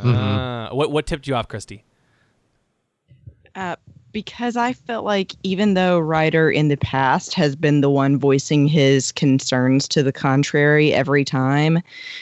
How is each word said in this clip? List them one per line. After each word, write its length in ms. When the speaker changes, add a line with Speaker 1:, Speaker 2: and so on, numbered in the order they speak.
Speaker 1:
Mm-hmm. 760
Speaker 2:
what, 160
what 140
tipped 220
you 80
off, 120
Christy? 360
Speaker 3:
Uh, 200
because 460
I 160
felt 320
like 380
even 300
though 260
Ryder 520
in 160
the 100
past 580
has 200
been 260
the 80
one 280
voicing 500
his 440
concerns 800
to 140
the 80
contrary 840
every 300
time, 560